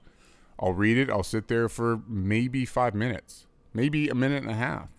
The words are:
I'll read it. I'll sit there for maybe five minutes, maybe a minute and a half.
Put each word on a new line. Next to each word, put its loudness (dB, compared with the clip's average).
I'll 0
read 4
it. 2
I'll 0
sit -4
there 2
for -2
maybe 0
five 0
minutes, -4
maybe 0
a -4
minute 0
and -6
a -4
half. -4